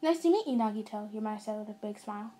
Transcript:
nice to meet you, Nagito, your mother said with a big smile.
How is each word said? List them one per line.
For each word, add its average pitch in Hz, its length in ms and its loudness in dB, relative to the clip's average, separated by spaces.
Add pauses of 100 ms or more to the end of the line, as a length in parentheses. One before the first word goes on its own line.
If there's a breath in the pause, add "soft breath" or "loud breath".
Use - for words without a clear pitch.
nice 320 180 4
to 339 100 4
meet 427 160 6
you, 262 100 0
Nagito, 214 560 -2
your 214 100 -6
mother 214 180 -4
said 214 180 -4
with 214 100 -8
a 214 40 -10
big 208 260 -8
smile. 214 420 -10